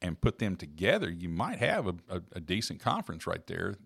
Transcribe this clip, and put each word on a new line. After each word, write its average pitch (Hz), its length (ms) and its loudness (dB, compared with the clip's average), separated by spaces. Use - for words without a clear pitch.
and 87 180 -2
put - 200 2
them 98 160 0
together, 90 540 2
you 87 180 -4
might 110 320 -2
have 170 260 4
a, 92 80 0
a, 92 140 -4
a 90 80 -6
decent 90 400 -2
conference - 440 0
right - 220 -2
there 90 400 -2